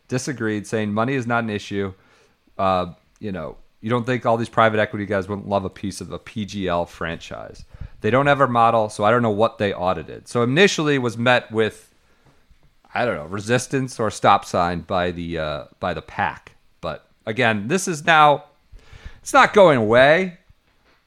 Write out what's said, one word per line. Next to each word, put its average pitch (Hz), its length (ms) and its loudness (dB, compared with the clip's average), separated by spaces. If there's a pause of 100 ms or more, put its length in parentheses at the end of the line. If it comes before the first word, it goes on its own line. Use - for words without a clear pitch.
disagreed, 113 600 -4
saying 107 260 -4
money 113 220 0
is 123 120 -4
not 117 160 -2
an 113 80 -6
issue. 101 420 -6 (640)
Uh, 92 360 0 (260)
you 104 140 -8
know, 76 240 -10 (240)
you 110 100 -6
don't 120 160 -2
think 127 180 -4
all 117 120 2
these 113 120 -2
private 110 300 2
equity 104 260 -2
guys 95 240 -2
wouldn't 101 200 -8
love 98 160 0
a 92 60 -8
piece - 300 -10
of 87 120 -14
a 87 80 -10
P - 240 -10
G 95 240 -6
L 87 180 -2
franchise? - 800 -12 (380)
They 107 80 -2
don't 135 180 2
have 139 120 4
a 139 60 4
model, 117 420 2
so - 140 -8
I 104 80 4
don't 120 120 2
know 113 80 2
what 107 280 0
they 101 160 0
audited. 82 540 -4
So 120 160 0
initially 147 540 2
was 120 200 -4
met 120 320 2
with, 110 420 -2 (1000)
I 113 100 -2
don't 107 120 -2
know, 73 100 -10
resistance 120 720 -4
or 107 140 -2
stop 101 320 4
sign 87 380 -2
by 90 280 -2
the, 85 280 -8
uh, 76 260 -6 (160)
by 90 120 -4
the 78 100 -10
pack. - 500 -8 (280)
But 78 240 -10 (220)
again, 110 400 0
this 185 220 -4
is 160 180 -8
now, 151 380 4 (760)
it's - 120 -14
not 254 200 6
going 175 260 8
away. 143 600 4 (680)